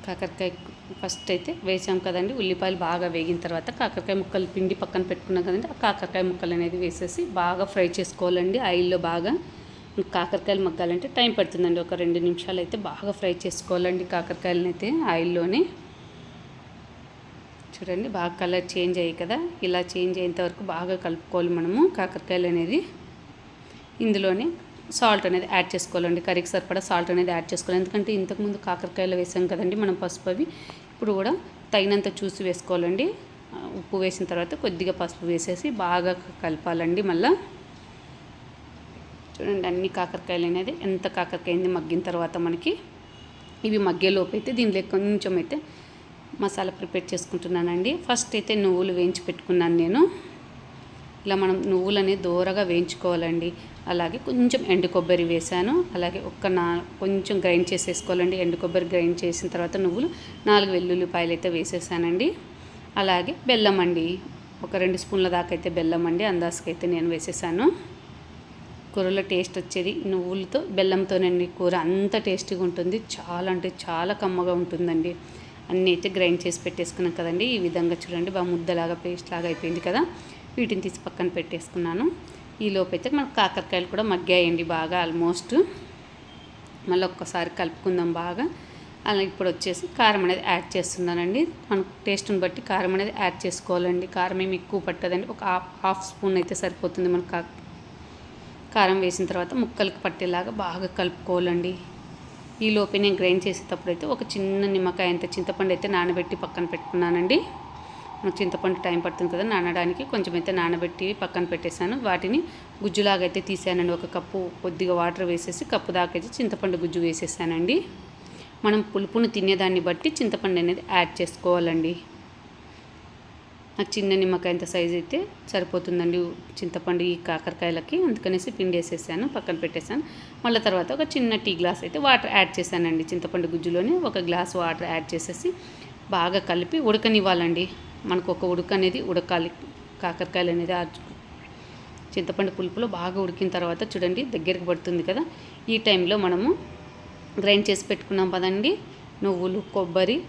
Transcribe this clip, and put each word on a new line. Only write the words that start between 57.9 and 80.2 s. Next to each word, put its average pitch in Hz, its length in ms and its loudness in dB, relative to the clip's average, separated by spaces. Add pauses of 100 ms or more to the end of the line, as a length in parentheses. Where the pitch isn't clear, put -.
ఎండు 170 200 0
కొబ్బరి 175 300 2
గ్రైండ్ 170 300 4
చేసిన 175 320 -2
తర్వాత 170 300 -2
నువ్వులు, 220 240 2 (400)
నాలుగు 202 280 6
వెల్లుల్లిపాయలు 175 580 2
అయితే 175 200 -2
వేసేసానండి. 175 720 0 (760)
అలాగే 190 320 2 (160)
బెల్లం 208 340 6
అండి, 165 200 2 (640)
ఒక - 160 -6
రెండు 185 200 2
స్పూన్ల 185 340 2
దాకా 175 200 0
అయితే 170 220 -2
బెల్లం 165 320 2
అండి, 180 200 2
అందాజుకైతే 170 640 -2
నేను 165 200 2
వేసేసాను. 175 520 0 (1300)
కూరలో 190 380 2
టేస్ట్ 185 300 0
వచ్చేది 180 300 -2 (200)
నువ్వులతో 185 480 0 (180)
బెల్లంతోనండి. 185 680 4 (120)
కూర 180 180 4 (120)
అంత 190 280 2 (120)
టేస్టీగా 185 400 0
ఉంటుంది, 180 300 0 (180)
చాలా 175 400 -4
అంటే 180 140 -2 (140)
చాలా 175 380 0
కమ్మగా 180 400 2
ఉంటుందండి. 170 500 2 (600)
అన్నీ 185 240 6
అయితే 175 200 -4
గ్రైండ్ 180 300 4
చేసి 175 200 -2
పెట్టేసుకున్నాం 175 540 -2
కదండి. 170 260 0 (100)
ఈ 202 120 0
విధంగా 170 360 2
చూడండి 175 340 -2
బాగా 180 180 0
ముద్దలాగా 170 480 0
పేస్ట్ 175 300 -6
లాగా 170 180 -2
అయిపోయింది 170 360 -4
కదా. 214 140 2 (560)